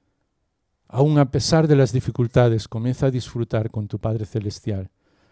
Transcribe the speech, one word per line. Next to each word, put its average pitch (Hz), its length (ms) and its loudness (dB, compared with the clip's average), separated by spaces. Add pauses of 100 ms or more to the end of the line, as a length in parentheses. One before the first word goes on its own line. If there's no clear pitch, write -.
(880)
Aún 147 320 2
a 139 120 4
pesar 160 360 2
de 151 100 4
las 131 160 4
dificultades, 117 760 0
comienza 120 380 -4
a 135 40 2
disfrutar 117 600 -4
con 104 180 -6
tu 107 100 -8
Padre 110 280 -4
Celestial. 101 640 -8 (420)